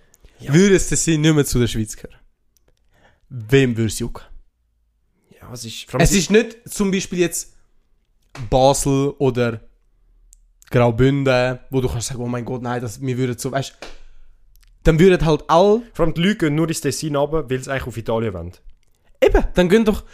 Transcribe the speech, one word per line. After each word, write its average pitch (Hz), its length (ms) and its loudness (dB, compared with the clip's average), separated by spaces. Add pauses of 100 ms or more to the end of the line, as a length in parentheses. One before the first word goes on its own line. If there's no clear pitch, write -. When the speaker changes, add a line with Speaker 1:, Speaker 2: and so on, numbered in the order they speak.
(400)
Speaker 1:
Ja. 135 140 -6
Speaker 2:
würde 190 220 6
es - 120 2
Tessin 156 340 0
nicht 156 140 4
mehr 143 100 2
zu 123 140 -2
der 120 80 2
Schweiz 110 280 -6
gehören? - 200 -20 (1120)
Wem 123 460 2
würde 113 120 -2
es - 120 -6
jucken? - 240 -10 (1160)
Speaker 1:
Ja, - 120 -20
es 120 120 -14
ist, - 240 -14
vor 127 100 -4
allem 175 60 4
Speaker 2:
Es 143 60 6
Speaker 1:
die 202 80 4
Speaker 2:
ist 160 120 -4
nicht 233 260 2 (120)
zum 196 220 -2
Beispiel 185 280 -4
jetzt - 340 -4 (960)
Basel 139 680 2
oder 120 440 -2 (1080)
Graubünden, 127 920 2 (100)
wo 131 120 -2
du 123 80 -2
kannst 117 180 -6
sagen, 120 140 -10
oh 120 60 -6
mein 120 180 -6
Gott, 123 160 -8
nein, 123 200 -6
das, 120 200 -10
wir 131 160 -4
würden 123 200 -2
so, 131 140 -6
weißt, 135 240 -6 (1080)
dann 160 160 4
würden 175 260 6
halt 151 220 0
all 202 340 4 (120)
Speaker 1:
Vor 160 120 -2
allem 160 80 0
die 165 80 -4
Leute 202 160 0
gehen 151 180 0
nur 160 120 0
ins 160 140 -6
Tessin 147 340 -4
runter, 147 340 -2
weil 131 140 -4
sie 139 80 -8
eigentlich 131 160 -6
auf 113 100 -10
Italien 113 360 -4
wollen. 87 180 -12 (680)
Speaker 2:
Eben, - 240 2 (120)
dann 180 140 2
gehen 226 140 4
doch, 214 200 -2 (100)